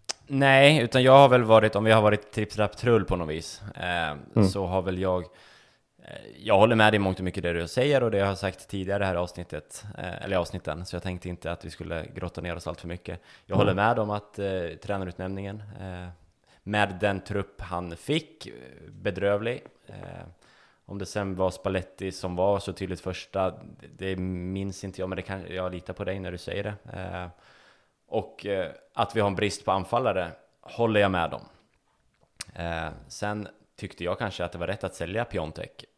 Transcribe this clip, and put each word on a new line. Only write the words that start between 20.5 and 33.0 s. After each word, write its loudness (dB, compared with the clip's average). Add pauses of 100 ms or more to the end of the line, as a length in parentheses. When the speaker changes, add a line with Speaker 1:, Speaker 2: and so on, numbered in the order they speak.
Speaker 1:
om -12
det -8
sen -4
var 2
Spalletti -4
som -8
var 4
så -6
tydligt -8
första, -4
det, -8 (420)
det -4
minns -6
inte -10
jag, -4
men -6
det -6
kan, -10 (100)
jag -6
litar -10
på -10
dig -6
när -8
du -8
säger -8
det. -8 (240)
Eh, -10 (840)
och, -6
eh, -2 (280)
att -2
vi 4
har 4
en 0
brist -2
på 2
anfallare 0 (320)
håller 2
jag 4
med 0
om. -10 (1120)
Eh, -6 (200)